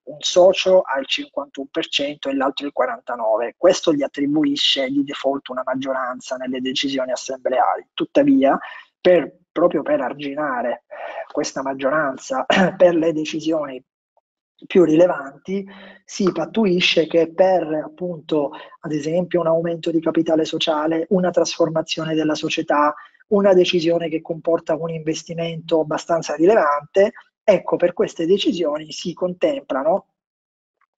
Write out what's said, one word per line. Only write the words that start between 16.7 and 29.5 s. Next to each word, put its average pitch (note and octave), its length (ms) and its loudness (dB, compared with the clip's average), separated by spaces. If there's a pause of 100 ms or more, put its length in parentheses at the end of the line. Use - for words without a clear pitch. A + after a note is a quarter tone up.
che E3 260 2
per, F#3 320 4 (220)
appunto, D#3 640 -4 (280)
ad D#3 120 -10
esempio, E3+ 500 -2
un D#3+ 60 0
aumento E3 440 0
di D#3+ 80 0
capitale D#3+ 460 2
sociale, D#3+ 640 -2
una F3+ 200 2
trasformazione D#3+ 840 -2
della D#3 200 0
società, D3+ 580 0 (340)
una G3+ 260 4
decisione E3+ 560 2
che D#3+ 120 -4
comporta E3 540 -2
un E3 140 -6
investimento E3 920 -4
abbastanza D#3 540 -4
rilevante, E3+ 760 2 (320)
ecco, F3+ 320 2
per F3 180 0
queste E3+ 320 -4
decisioni E3 680 -2
si E3+ 220 -10
contemplano F3+ 920 -2 (880)